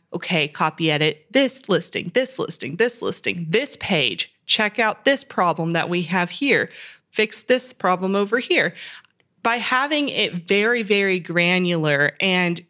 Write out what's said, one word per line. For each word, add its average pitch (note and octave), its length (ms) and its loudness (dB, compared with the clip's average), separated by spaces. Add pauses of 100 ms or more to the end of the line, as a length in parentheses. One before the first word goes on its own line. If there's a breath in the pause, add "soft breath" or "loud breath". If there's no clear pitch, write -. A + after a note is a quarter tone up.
(120)
okay, E3 360 -2
copy D#3 420 -2
edit D3+ 400 0
this C4+ 360 2
listing, F3 460 -2
this B3+ 260 -2
listing, C#3 380 -6
this A#3+ 240 0
listing, G3 480 -4
this A#3+ 380 -2
page, C3+ 460 -2 (140)
check G#3 340 0
out A3 240 -2
this C4+ 180 2
problem E3 500 0
that E3 160 0
we F3 140 -2
have F3 260 -2
here, G#3+ 400 0 (440 loud breath)
fix G#3+ 300 -2
this B3 300 0
problem F#3 440 0
over G3+ 240 0
here. B3 340 0 (720 loud breath)
By A#3 120 2
having C#4 500 0
it - 260 -2
very, G#3 480 0
very G3 380 2
granular E3+ 1000 2
and F3+ 500 0